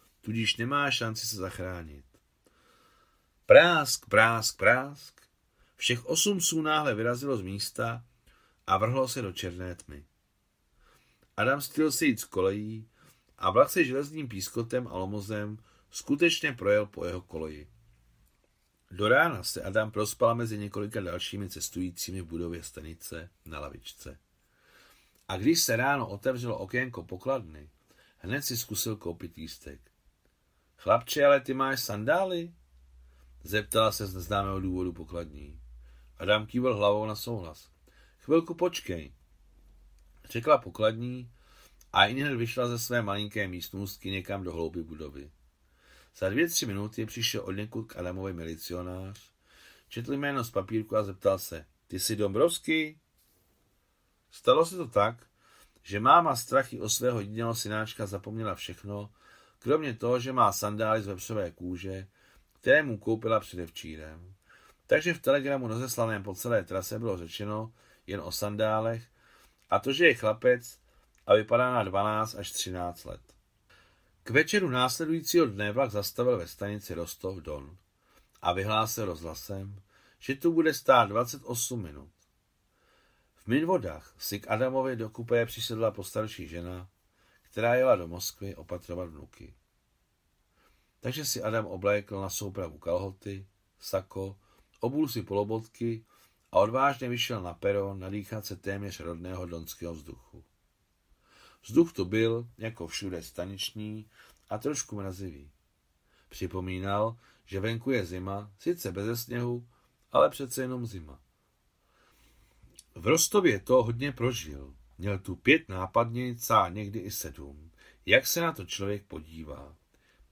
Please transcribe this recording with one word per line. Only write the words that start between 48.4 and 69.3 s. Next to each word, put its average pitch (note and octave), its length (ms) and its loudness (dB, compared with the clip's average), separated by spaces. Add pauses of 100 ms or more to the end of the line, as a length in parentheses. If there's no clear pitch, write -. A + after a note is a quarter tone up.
četl A#2+ 240 -6
jméno C#3 320 -2
z - 60 -10
papírku G#2+ 460 -2
a G#2+ 60 4
zeptal G2 360 0
se: D#2+ 280 -10 (200)
„Ty F2+ 140 -6
jsi A2 160 0
Dombrovský?“ D#3 800 2 (1300)
Stalo D#3 360 6
se F#3 100 -10
to D#3+ 120 -6
tak, A2+ 380 2 (560)
že G2+ 180 -6
máma D3 360 6
strachy B2 440 0
o G#2 80 -6
svého A#2+ 320 0
jediného A2+ 340 -4
synáčka G#2+ 520 -6
zapomněla G2+ 480 -6
všechno, G2+ 580 -10 (460)
kromě C#3+ 360 0
toho, B2 260 0
že B2+ 120 -6
má A#2 200 6
sandály G#2+ 500 0
z G2 40 -8
vepřové G2 440 -4
kůže, F#2 580 -10 (440)
které C#3+ 300 4
mu A#2 160 -4
koupila A2 420 0
předevčírem. E2 920 -12 (520)
Takže D#3 280 2
v C#3 60 -10
telegramu C3+ 480 0
rozeslaném A2+ 540 -2
po G2 120 -8
celé A2 300 0
trase F#2+ 340 -6
bylo G#2+ 200 -4
řečeno G#2 540 -8 (340)
jen F#2+ 140 -6
o F2 120 -10
sandálech A2 760 0 (640)